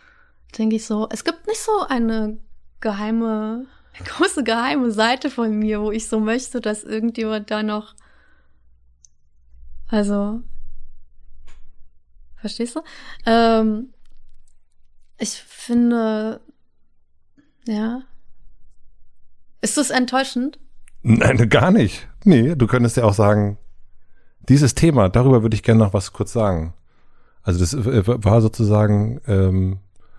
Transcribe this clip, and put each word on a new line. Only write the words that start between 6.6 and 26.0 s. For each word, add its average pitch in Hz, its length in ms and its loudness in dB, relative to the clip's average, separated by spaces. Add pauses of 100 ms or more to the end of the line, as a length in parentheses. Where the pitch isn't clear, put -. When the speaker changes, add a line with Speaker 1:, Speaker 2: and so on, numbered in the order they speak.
Speaker 1:
dass 214 240 -6
irgendjemand 220 640 -4
da 214 100 -4
noch, 214 320 -6 (2000)
also, 202 520 -2 (2000)
verstehst 233 380 -8
du? 320 60 -6 (440)
Ähm, 226 640 2 (1300)
ich - 140 -6
finde, 226 1120 -2 (1300)
ja. 226 340 -4 (1600)
Ist - 160 -2
das 262 140 0
enttäuschend? 254 680 -2 (440)
Speaker 2:
Nein, 117 460 4
gar 147 220 4
nicht. 175 360 2 (180)
Nee, 156 300 6
du 120 120 2
könntest 120 300 2
ja 120 80 2
auch 101 80 4
sagen, 104 440 2 (920)
dieses 139 260 6
Thema, 139 320 4
darüber 120 360 6
würde 110 120 0
ich 101 80 -4
gerne 113 200 6
noch 101 100 2
was - 180 -2